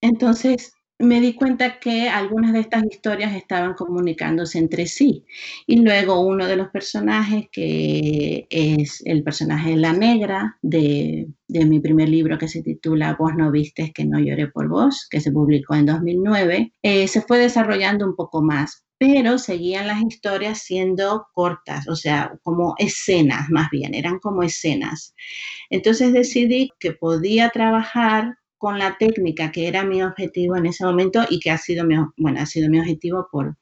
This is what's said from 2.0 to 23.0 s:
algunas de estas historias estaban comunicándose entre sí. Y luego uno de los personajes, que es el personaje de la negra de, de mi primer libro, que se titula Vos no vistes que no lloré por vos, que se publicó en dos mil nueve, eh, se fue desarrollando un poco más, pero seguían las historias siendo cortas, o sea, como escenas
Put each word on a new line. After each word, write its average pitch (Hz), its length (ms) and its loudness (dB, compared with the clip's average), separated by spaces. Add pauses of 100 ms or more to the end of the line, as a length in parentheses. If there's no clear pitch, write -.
algunas 214 440 0
de 226 60 2
estas 220 320 0
historias 208 440 -4
estaban 185 400 -4
comunicándose 170 840 -2
entre 165 280 0
sí. - 380 2 (400)
Y 233 120 4
luego 202 440 6
uno 190 280 0
de 190 80 0
los 190 140 -4
personajes, 214 840 -2
que 151 1000 -2
es 151 560 0
el 156 160 0
personaje 151 480 -4
de 165 60 2
la 160 160 2
negra 208 680 0
de, 156 680 0 (180)
de 165 200 0
mi 156 120 6
primer 156 300 2
libro, 160 280 2
que 160 120 -6
se 160 140 -8
titula 156 540 -2
Vos 160 200 0
no 156 160 2
vistes 151 420 -2
que 151 100 -6
no 147 140 0
lloré 143 300 0
por 147 200 -4
vos, 226 400 0
que 151 120 -2
se 151 100 -2
publicó 147 460 2
en 147 100 4
dos 160 160 0
mil 175 180 -2
nueve, 196 520 0 (100)
eh, 196 240 2
se 214 160 0
fue 240 160 2
desarrollando 208 680 2
un 185 120 -2
poco 165 260 -2
más, 147 420 0 (140)
pero 262 400 4
seguían 185 480 -4
las 208 160 -2
historias 214 560 -4
siendo 185 760 -2
cortas, 160 540 -4
o 165 80 -4
sea, 147 380 -2 (100)
como 170 360 -2
escenas 151 720 2